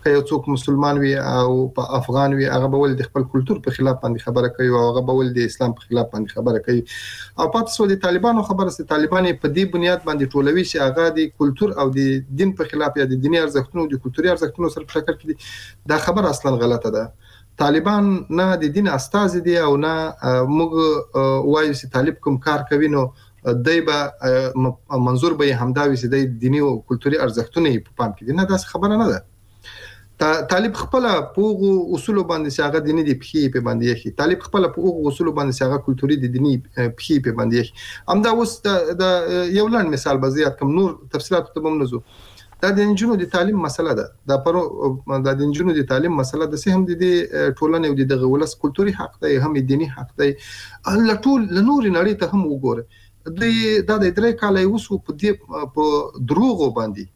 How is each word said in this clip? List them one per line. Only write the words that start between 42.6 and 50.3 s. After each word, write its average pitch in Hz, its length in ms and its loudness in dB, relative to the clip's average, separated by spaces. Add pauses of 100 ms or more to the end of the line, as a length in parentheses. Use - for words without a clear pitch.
دا 190 80 0
د 202 100 2
نجونو 208 360 2
د 175 80 0
تعلیم 190 360 0
مسله 160 340 -2
ده. 104 180 -4 (160)
دا 139 100 2
پرو-، 135 880 -2
دا 139 80 2
د 135 80 -2
نجونو 151 320 0
د 143 160 0
تعلیم 151 260 0
مسله 160 300 -2
ده. 151 120 -6
څه - 100 -4
هم 185 180 4
د 175 60 -4
دې، 180 220 2 (220)
آه، 147 140 0
ټولنې 156 380 0
او 143 60 0
د 135 100 0
دغه 131 220 0
ولس 143 300 0
کلتوري 190 380 0
حق - 280 -10
دی، 147 160 2
هم 147 180 0
یې 139 60 2
دیني 135 280 0
حق 131 200 -12 (100)
دی. 143 120 2 (800)